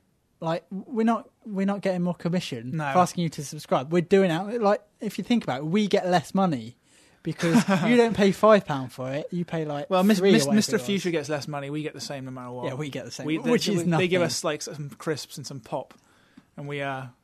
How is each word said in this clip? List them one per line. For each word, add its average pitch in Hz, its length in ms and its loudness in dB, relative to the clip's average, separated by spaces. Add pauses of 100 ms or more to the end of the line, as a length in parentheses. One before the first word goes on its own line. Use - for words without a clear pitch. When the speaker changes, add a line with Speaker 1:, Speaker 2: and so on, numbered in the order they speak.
(400)
Speaker 1:
like, 165 300 -4
we're 220 340 -4
not, 226 240 0 (160)
we're 196 220 -2
not 202 140 -2
getting 180 220 -2
more 180 120 0
commission 135 600 -4
Speaker 2:
No. 147 160 -2
Speaker 1:
for 156 80 4
asking 175 240 2
you 156 60 -2
to 143 140 -10
subscribe. 151 480 -4
We're 175 100 4
doing 190 280 4
it, 208 320 -2
like, 202 180 2 (200)
if 208 180 -6
you 196 60 -6
think 233 200 2
about 131 160 -4
it, 156 60 -6
we 202 220 2
get 190 200 2
less 175 260 2
money 170 420 0 (480)
because 165 320 0 (120)
Speaker 2:
<laughs> 190 180 2
Speaker 1:
you 240 100 6
don't 226 200 4
pay 202 140 4
five 208 340 6
pound 131 280 -4
for 131 180 -8
it. 143 220 -6
You 175 120 -4
pay, 165 200 -4
like, 147 260 -8
Speaker 2:
Well, 185 140 4
Mis-, 208 140 6
Speaker 1:
three 196 120 6
or - 20 8
Speaker 2:
Mis-, 220 120 6
Speaker 1:
whatever 208 120 2
Speaker 2:
Mister 214 200 2
Speaker 1:
it 202 40 2
was. - 60 -8
Speaker 2:
Future 185 240 0
gets 147 180 -2
less 147 200 -4
money. 143 220 -8
We 151 120 -6
get 147 120 -8
the 143 60 -14
same 135 240 -10
no 131 60 -12
matter 127 220 -12
what. 123 140 -8
Speaker 1:
Yeah, 131 80 -6
we 151 140 -6
get 131 160 -10
the 117 60 -12
same, 143 160 -10
Speaker 2:
We, 156 120 -2
Speaker 1:
which 240 280 2
Speaker 2:
they, 202 80 0
Speaker 1:
is 170 100 2
Speaker 2:
they 170 240 2
give 180 120 2
Speaker 1:
nothing. - 20 4
Speaker 2:
us, - 220 -2
like, 151 180 -2
some 147 280 -10
crisps - 460 -8
and 139 100 -14
some 139 140 -12
pop, - 340 -10 (640)
and 143 120 -12
we 143 120 -6
are 131 320 -8 (120)